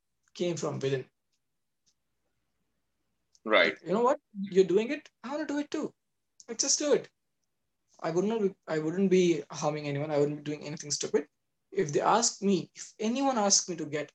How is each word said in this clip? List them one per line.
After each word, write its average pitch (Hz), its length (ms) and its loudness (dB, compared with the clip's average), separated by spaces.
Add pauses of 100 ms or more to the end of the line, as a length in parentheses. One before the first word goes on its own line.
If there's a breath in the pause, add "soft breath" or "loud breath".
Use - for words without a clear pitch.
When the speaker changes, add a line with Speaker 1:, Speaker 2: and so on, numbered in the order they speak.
(340)
Speaker 1:
came 175 220 -2
from 143 220 -6
within। 135 260 -2 (2500)
Speaker 2:
Right. 90 300 4 (100)
Speaker 1:
You 165 80 -4
know 226 100 0
what? 240 160 2 (220)
You're 185 240 4
doing 208 260 0
it. 294 180 -8 (160)
I 233 60 -10
wanna 302 160 -6
do 285 120 -4
it 294 120 -6
too. 302 220 -6 (560)
Let's 233 140 -6
just 277 160 0
do 294 140 0
it। - 160 0 (920)
I 165 100 -4
would 180 140 0
not 214 180 0
be, 196 120 0 (140)
I 160 100 -2
wouldn't 170 320 2
be 175 400 4
harming 151 380 -4
anyone. 143 220 -4
I 147 80 2
wouldn't 147 260 0
be 147 60 -6
doing 151 140 -8
anything 147 260 -10
stupid. 143 360 0 (460)
If 160 200 -2
they 170 80 2
ask 214 420 2
me, 196 320 0
if - 240 -16
anyone 247 400 0
asks 202 300 2
me 175 80 -6
to 156 80 -8
get 147 300 -8